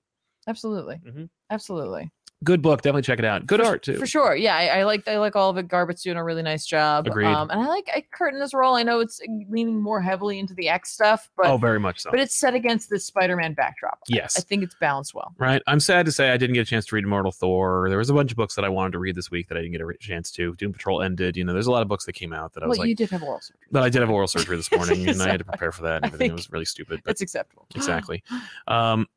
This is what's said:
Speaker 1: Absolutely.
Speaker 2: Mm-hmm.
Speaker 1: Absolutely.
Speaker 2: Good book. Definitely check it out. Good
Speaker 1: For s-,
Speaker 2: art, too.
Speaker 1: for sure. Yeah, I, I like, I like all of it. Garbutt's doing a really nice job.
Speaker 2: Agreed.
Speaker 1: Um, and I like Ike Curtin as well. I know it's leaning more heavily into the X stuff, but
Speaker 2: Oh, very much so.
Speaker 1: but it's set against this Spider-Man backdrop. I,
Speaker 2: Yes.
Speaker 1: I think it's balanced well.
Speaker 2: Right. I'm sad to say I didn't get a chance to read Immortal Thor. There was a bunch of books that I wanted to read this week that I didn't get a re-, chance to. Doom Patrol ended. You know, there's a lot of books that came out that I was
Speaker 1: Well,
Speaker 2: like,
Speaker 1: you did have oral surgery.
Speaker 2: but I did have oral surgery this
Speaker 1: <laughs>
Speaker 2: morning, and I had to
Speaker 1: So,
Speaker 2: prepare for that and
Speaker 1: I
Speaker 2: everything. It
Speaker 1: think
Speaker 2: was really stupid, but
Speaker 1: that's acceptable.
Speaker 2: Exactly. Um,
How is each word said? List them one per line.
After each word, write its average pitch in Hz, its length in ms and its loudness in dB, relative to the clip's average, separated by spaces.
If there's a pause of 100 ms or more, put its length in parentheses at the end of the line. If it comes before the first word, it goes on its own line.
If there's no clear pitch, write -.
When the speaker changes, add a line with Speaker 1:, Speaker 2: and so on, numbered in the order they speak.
(480)
Speaker 1:
Absolutely. 214 480 -8 (100)
Speaker 2:
Mm-hmm. 139 200 -16 (240)
Speaker 1:
Absolutely. 156 600 -8 (320)
Speaker 2:
Good 165 200 4
book. 147 200 4
Definitely 143 200 2
check 123 180 0
it 113 60 2
out. 101 200 0
Good 214 140 4
Speaker 1:
For 233 60 4
s-, 220 40 4
Speaker 2:
art, - 140 0
too. 135 140 -4
Speaker 1:
for 269 100 -4
sure. 262 260 4
Yeah, 190 220 2
I, 170 120 2 (120)
I 196 40 4
like, 208 260 0
I 214 80 0
like 208 180 0
all 190 140 4
of 185 80 0
it. 180 100 -4
Garbutt's 175 360 0
doing 175 120 -4
a 170 80 -4
really 165 180 -4
nice 156 240 -4
job. 151 400 2
Speaker 2:
Agreed. 107 200 2
Speaker 1:
Um, 151 240 2
and 196 100 -2
I 254 80 0
like 381 260 -2
Ike - 200 -4
Curtin 277 280 -2
as 277 120 -6
well. 262 220 4
I 233 80 2
know 233 180 2
it's 226 180 -6 (300)
leaning 226 320 -2
more 208 200 -2
heavily 190 380 -2
into 190 140 -8
the 175 160 -2
X 180 240 -2
stuff, 214 420 2
but 180 120 4
Speaker 2:
Oh, 135 100 6
very 110 240 2
much 90 180 -2
so. - 120 -10
Speaker 1:
but 247 100 4
it's 262 120 -2
set 269 200 2
against 233 360 0
this 196 140 -2
Spider-Man 180 520 0
backdrop. - 440 -4 (100)
I, 120 60 2
Speaker 2:
Yes. - 220 0
Speaker 1:
I 180 40 -2
think 202 220 -2
it's 175 160 -8
balanced 143 340 -2
well. - 240 -12
Speaker 2:
Right. 131 300 4
I'm 143 140 6
sad 180 240 6
to 156 80 2
say 135 160 4
I 127 80 6
didn't 123 160 2
get 120 80 4
a 110 40 0
chance 110 200 0
to 110 100 -2
read 104 80 2
Immortal 98 300 2
Thor. 92 560 2
There 95 80 2
was 117 120 2
a 143 40 4
bunch 139 180 4
of 113 60 -10
books 107 180 -2
that 101 80 -2
I 98 60 0
wanted 95 240 0
to 87 60 -4
read 92 160 -4
this 90 140 -10
week 87 200 -6
that 82 80 -6
I 85 40 -4
didn't 85 120 -8
get 82 80 -6
a 82 40 -8
re-, 85 120 -10
chance 87 340 -10
to. 87 240 -6
Doom 101 160 -6
Patrol 90 300 -2
ended. 90 340 -2
You 90 80 -2
know, 90 80 -2
there's 104 160 0
a 123 40 4
lot 120 100 4
of 104 80 -2
books 101 160 -4
that 82 80 -10
came 82 180 -12
out 80 220 -10
that - 100 -12
I - 40 -4
was 240 100 0
Speaker 1:
Well, - 60 -2
Speaker 2:
like, 226 60 0
Speaker 1:
you 226 60 0
did 220 140 -2
have 180 120 -6
oral 139 200 -8
surgery. - 280 -20
Speaker 2:
but 131 140 2
I 123 60 4
did 123 100 2
have 117 100 4
oral 98 200 2
surgery 85 260 -2
this 82 160 -6
Speaker 1:
<laughs> - 40 4
Speaker 2:
morning, 87 340 2
and 95 120 0
I 92 60 2
had 95 120 0
to - 60 -10
Speaker 1:
So, - 60 -16
Speaker 2:
prepare 82 220 -4
for - 80 -16
that 80 160 0
and - 80 -4
Speaker 1:
I - 20 0
Speaker 2:
everything. 78 200 -2
It - 20 -2
Speaker 1:
think 85 80 -4
Speaker 2:
was - 160 -10
really 82 120 -6
stupid, - 380 -8
but - 60 -4
Speaker 1:
that's - 120 -4
acceptable. - 440 -10 (100)
Speaker 2:
Exactly. 85 480 -6 (460)
Um, 113 480 2